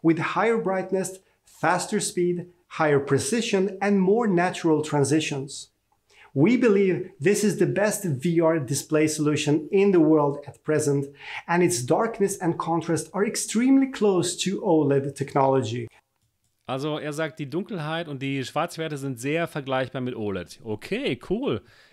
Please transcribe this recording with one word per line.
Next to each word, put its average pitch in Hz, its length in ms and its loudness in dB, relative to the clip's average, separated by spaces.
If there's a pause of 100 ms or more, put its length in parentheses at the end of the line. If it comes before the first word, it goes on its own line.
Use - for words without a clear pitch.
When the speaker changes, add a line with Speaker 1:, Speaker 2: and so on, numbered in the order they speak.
Speaker 1:
with 160 160 4 (180)
higher 220 220 2
brightness, 185 640 -4 (240)
faster 175 540 -2
speed, 175 480 -2 (320)
higher 147 200 4
precision, 190 800 0
and 202 200 2
more 208 280 2
natural 170 540 2
transitions. 147 920 -2 (680)
We 214 200 6
believe 202 600 2
this 202 280 2
is 180 140 2
the 175 60 2
best 190 380 0
V 170 380 0
R 165 180 4
display 151 480 0
solution 151 640 0
in 196 220 4
the 170 80 6
world 147 440 4
at - 200 -20
present, 143 400 0 (420)
and 175 160 2
its 165 180 2
darkness 190 600 0
and 165 160 0
contrast 165 560 -2
are 202 120 0
extremely 262 640 2
close 196 540 2
to 190 180 -2
oled 139 540 2
technology. 131 720 0 (800)
Speaker 2:
Also 147 300 -4
er 147 160 -8
sagt, 156 260 -6
die 143 100 -8
Dunkelheit 165 600 -6
und 135 120 -10
die 135 220 -4
Schwarzwerte 156 540 -4
sind 135 200 -8
sehr 151 300 -2
vergleichbar 131 540 -4
mit 123 120 -4
oled. 98 480 -6
Okay, 143 560 -6 (120)
cool. 196 320 -2 (320)